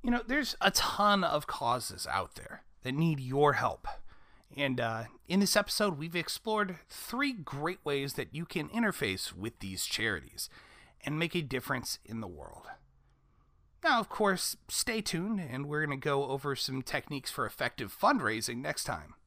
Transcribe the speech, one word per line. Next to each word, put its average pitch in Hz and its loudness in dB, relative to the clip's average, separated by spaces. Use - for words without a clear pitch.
You 240 2
know, 240 2
there's 269 0
a 196 8
ton 202 4
of 151 0
causes - -2
out 90 -2
there - -14
that 127 -2
need 156 4
your 139 6
help. - 0
And, 135 2
uh, 113 0
in 180 4
this 202 6
episode, 202 2
we've 165 -8
explored 190 0
three 269 -2
great 156 -4
ways 139 0
that - -6
you 165 -4
can 156 -4
interface 180 0
with 90 -6
these 95 -4
charities 101 -2
and 147 -2
make 165 0
a 175 2
difference 127 -4
in 113 -8
the 113 -8
world. - -14
Now, 285 6
of 214 -2
course, 196 2
stay - 0
tuned, 196 -2
and 139 -4
we're 147 0
gonna 143 0
go 139 2
over 135 -2
some 131 -2
techniques - -4
for 123 -2
effective - -4
fundraising 120 2
next 147 -4
time. 80 -6